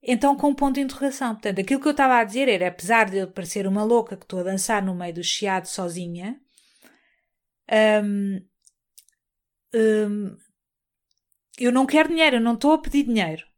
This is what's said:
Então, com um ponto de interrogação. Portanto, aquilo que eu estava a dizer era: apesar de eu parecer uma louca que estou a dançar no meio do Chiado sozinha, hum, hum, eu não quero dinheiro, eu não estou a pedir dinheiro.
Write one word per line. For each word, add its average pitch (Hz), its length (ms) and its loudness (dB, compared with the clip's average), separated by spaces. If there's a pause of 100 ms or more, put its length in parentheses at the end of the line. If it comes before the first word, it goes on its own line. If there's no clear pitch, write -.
Então, 277 340 2
com 285 120 0
um 277 60 2
ponto 277 220 0
de 277 40 -2
interrogação. 269 540 -4
Portanto, 202 260 -4
aquilo 269 200 0
que 294 80 0
eu 294 40 2
estava 262 260 4
a 233 60 4
dizer 240 240 0
era: 180 200 2
apesar 190 420 0
de 196 80 -4
eu 190 100 -4
parecer 196 380 -6
uma 196 180 0
louca 226 320 0
que - 80 -20
estou 185 160 -8
a 175 40 -4
dançar 190 380 -2
no 190 120 -2
meio 175 200 -8
do 175 100 -8
Chiado 190 420 -2
sozinha, 180 760 -8 (1600)
hum, 202 360 -4 (1300)
hum, 214 640 0 (1200)
eu 247 140 2
não 262 140 4
quero 311 220 4
dinheiro, 320 280 2
eu 233 40 2
não 233 140 2
estou 285 180 2
a 311 60 4
pedir 285 260 0
dinheiro. 185 540 -4